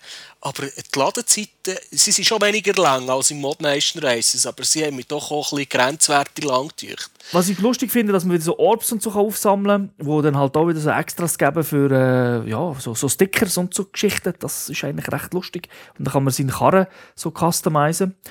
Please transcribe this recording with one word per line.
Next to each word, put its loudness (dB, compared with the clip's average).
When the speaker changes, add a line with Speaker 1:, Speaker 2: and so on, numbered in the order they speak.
Speaker 1:
aber -8
die -8
Ladezeiten, -2
sie 2
sind 0
schon 2
weniger 2
lang 2
als 2
im -6
Mod -4
Nation -2
Races, 0
aber -10
sie 0
haben -4
mich -10
doch -8
auch -4
ein -4
bisschen -6
grenzwertig 0
lang -2
gedauert. -14
Speaker 2:
Was 2
ich -2
lustig 0
finde, 2
dass 2
man 2
wieder 2
so -2
Orbs 2
und -4
so -4
kann 0
aufsammeln 2
kann, -10
wo 2
dann 4
halt 2
auch 4
wieder 0
so 0
Extras -2
geben 2
für, 2
äh, 2
ja, -4
so, -6
so -2
Stickers 2
und -4
so -4
Geschichten. -2
Das -8
ist -8
eigentlich -6
recht -6
lustig. -8
Und -6
dann -4
kann 4
man 0
seine -2
Karren 4
so -8
customizen. 0